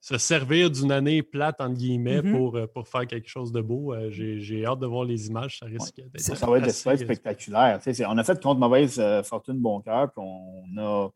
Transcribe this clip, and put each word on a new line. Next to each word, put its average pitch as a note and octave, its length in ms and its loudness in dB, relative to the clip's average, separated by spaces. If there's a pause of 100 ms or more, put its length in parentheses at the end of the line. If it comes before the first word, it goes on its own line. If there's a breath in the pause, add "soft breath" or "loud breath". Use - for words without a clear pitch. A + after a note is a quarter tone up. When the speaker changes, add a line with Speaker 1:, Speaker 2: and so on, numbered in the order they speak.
Speaker 1:
se C3+ 160 -4
servir D#3+ 540 4
d'une C#3 220 2
année D3 280 4
plate, D3 380 -2
entre B2+ 160 -2
guillemets, B2 460 0
Speaker 2:
Mhm. F#3+ 100 2
Speaker 1:
pour, B2+ 240 2
euh, A2+ 120 -2
pour A2+ 200 -10
faire B2 180 -2
quelque A#2+ 220 -8
chose B2 240 -8
de A#2 80 -2
beau. B2 340 -4
Euh, A2+ 160 -6
j'ai, G#2+ 300 -6
j'ai G#2+ 260 -4
hâte C3 140 -2
de B2+ 80 -4
voir A#2+ 160 -2
les A#2 240 -4
images. A2+ 320 -8
Ça - 60 -16
risque A2+ 320 -10
Speaker 3:
Ouais. - 80 -20
Speaker 1:
d'être - 160 -14
Speaker 3:
Ça, C#3 160 -2
ça G2 100 -4
va A#2+ 100 6
être B2+ 100 4
Speaker 1:
assez, - 0 -
Speaker 3:
des - 20 2
exploits B2+ 240 0
Speaker 1:
euh, C#3 100 4
Speaker 3:
spectaculaires. G#2+ 760 2
Tu - 40 -20
sais, C3 100 -2
c'est, A#2 120 -2
on G#2+ 120 0
a A#2 60 2
fait F3+ 180 2
contre C#3 200 2
mauvaise, B2+ 360 4
euh, G#2 260 2
fortune, B2 360 -8
bon G#2+ 220 0
cœur, A#2+ 280 0
puis G#2+ 160 -12
on F#2 520 -14
a G#2 380 -2